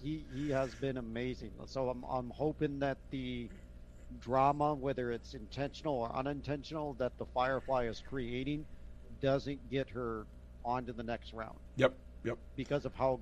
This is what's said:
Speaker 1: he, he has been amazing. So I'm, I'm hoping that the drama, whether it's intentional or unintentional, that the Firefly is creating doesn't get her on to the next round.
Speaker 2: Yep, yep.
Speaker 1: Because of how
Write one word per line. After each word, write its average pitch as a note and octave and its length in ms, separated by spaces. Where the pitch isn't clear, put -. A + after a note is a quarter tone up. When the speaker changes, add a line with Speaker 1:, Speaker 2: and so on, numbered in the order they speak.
Speaker 1:
he, D3 320
he C#3+ 160
has C3+ 260
been C3+ 220
amazing. A#2 540
So C3 220
I'm, B2 160
I'm B2+ 260
hoping D3 480
that C#3 180
the B2 360
drama, C#3+ 520
whether B2+ 380
it's A#2 240
intentional C#3 600
or A#2 200
unintentional, C#3+ 800
that B2 240
the A#2 60
Firefly B2+ 600
is A2 220
creating C3+ 580
doesn't C3+ 480
get C3 200
her A2+ 360
on A#2+ 200
to A#2+ 80
the A2+ 100
next A2+ 300
round. A2+ 240
Speaker 2:
Yep, B2+ 180
yep. A2+ 140
Speaker 1:
Because C3+ 300
of C3 100
how C3 260